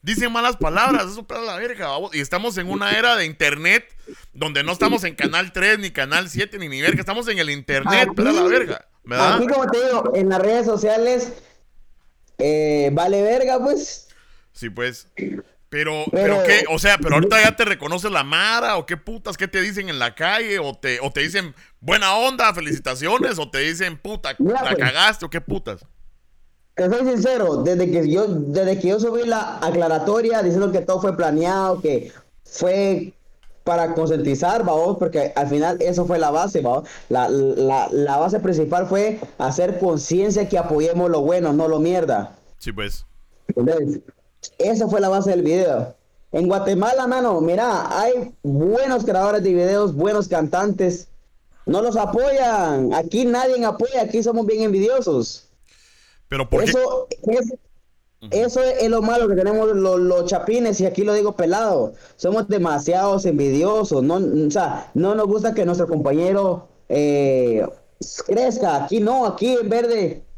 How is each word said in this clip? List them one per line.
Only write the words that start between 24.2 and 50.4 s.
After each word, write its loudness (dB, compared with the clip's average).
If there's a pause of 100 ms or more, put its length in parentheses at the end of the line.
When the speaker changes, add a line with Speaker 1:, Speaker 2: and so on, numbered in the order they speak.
Speaker 2:
Mira, 0
Speaker 1:
la 0
Speaker 2:
pues, 0
Speaker 1:
cagaste"? 2
¿O -10
qué -6
putas? -8 (920)
Speaker 2:
te 0
soy 0
sincero, 2
desde 2
que 2
yo, 4
desde 0
que -2
yo 2
subí 0
la -4
aclaratoria 0
diciendo 2
que 0
todo -2
fue 0
planeado, 0
que -2 (320)
fue 0 (540)
para 0
concientizar, 0
babos, 2
porque -2
al 0
final 0
eso 0
fue 0
la 2
base, -2
babos. -2 (220)
La, 2
la, 2
la 0
base 0
principal 0
fue 0 (200)
hacer 0
conciencia 0
que 0
apoyemos 0
lo 2
bueno, 2
no 2
lo 2
mierda. 0 (220)
Speaker 1:
Sí, -10
pues. -6 (500)
Speaker 2:
¿Entendés? 0 (580)
Esa 0
fue 0
la 2
base 2
del 2
video. 0 (340)
En 0
Guatemala, 0
mano, 0
mira, 0
hay 0
buenos 0
creadores 0
de 2
videos, 2
buenos 0
cantantes. 0 (560)